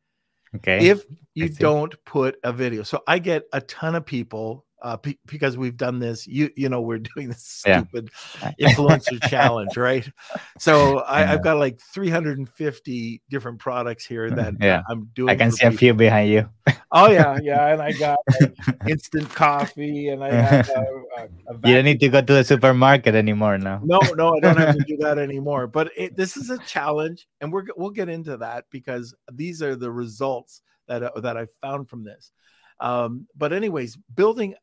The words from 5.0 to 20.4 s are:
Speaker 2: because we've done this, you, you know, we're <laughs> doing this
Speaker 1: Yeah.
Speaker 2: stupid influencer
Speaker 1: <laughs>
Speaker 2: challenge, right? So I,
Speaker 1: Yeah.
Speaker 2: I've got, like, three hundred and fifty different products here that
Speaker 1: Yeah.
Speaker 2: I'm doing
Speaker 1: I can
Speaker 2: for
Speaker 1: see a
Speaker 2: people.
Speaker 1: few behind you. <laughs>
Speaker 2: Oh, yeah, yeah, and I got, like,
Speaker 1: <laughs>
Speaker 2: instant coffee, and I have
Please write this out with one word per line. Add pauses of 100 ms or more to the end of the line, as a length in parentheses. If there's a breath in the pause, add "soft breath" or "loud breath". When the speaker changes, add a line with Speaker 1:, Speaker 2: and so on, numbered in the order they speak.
Speaker 2:
because
we've
done
this,
you,
you
know,
we're
<laughs>
doing
this
Speaker 1:
Yeah.
Speaker 2:
stupid (500 loud breath)
influencer
Speaker 1:
<laughs>
Speaker 2:
challenge,
right? (500 loud breath)
So
I,
Speaker 1:
Yeah.
Speaker 2:
I've
got,
like,
three
hundred
and
fifty (100)
different
products
here
that
Speaker 1:
Yeah.
Speaker 2:
I'm
doing
Speaker 1:
I
can
Speaker 2:
for
Speaker 1:
see
a
Speaker 2:
people.
Speaker 1:
few
behind
you. (160)
<laughs> (160)
Speaker 2:
Oh,
yeah,
yeah,
and
I
got, (220)
like, (140)
Speaker 1:
<laughs>
Speaker 2:
instant
coffee,
and
I
have